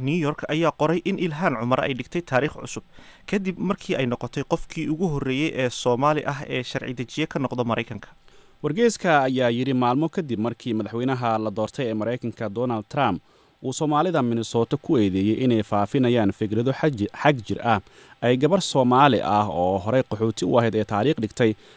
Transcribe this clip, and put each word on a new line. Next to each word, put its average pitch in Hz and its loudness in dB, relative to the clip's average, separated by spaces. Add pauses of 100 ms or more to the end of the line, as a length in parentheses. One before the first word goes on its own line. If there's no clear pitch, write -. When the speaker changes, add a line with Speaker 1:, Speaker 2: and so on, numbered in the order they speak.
Speaker 1:
New 139 0
York 151 -2
ayaa 156 0
qoray 160 0
in 196 -2
Ilhaan 160 -2
Cumar 123 0
ay 143 -2
dhigtay 127 -8
taariikh 135 0
cusub - -10 (440)
kadib 190 -4
markii 175 -4
ay 135 -2
noqotay 120 -4
qofkii - -4
ugu 160 -2
horreeyey 139 -2
ee 127 -2
Soomaali 139 0
ah 139 -6
ee 131 -4
sharci 123 -8
dejiye 127 -4
ka - -6
noqda 127 -2
Maraykanka. 113 -4 (540)
Speaker 2:
Wargeyska 165 2
ayaa 127 2
yidhi 127 0
maalmo 127 2
kadib 135 -4
markii 117 -2
madaxweynaha 117 -2
la 110 -2
doortay 107 -4
ee 110 -2
Maraykanka 113 -4
Donald 113 -4
Trump 123 0 (400)
uu 131 -4
Soomaalida 151 0
Minnesota 117 0
ku 151 0
eedeeyey 101 2
inay 117 4
faafinayaan 110 2
fikrado 110 -2
xaji-, 127 -2 (120)
xag 151 4 (100)
jir 101 -4
ah, 113 2 (420)
ay 123 4
gabar 151 2
Soomaali 127 6
ah 104 2
oo 90 0
horey 117 0
qaxooti 110 -2
u 127 4
ahayd 117 2
ee 110 2
taariikh 110 0
dhigtay 110 0 (220)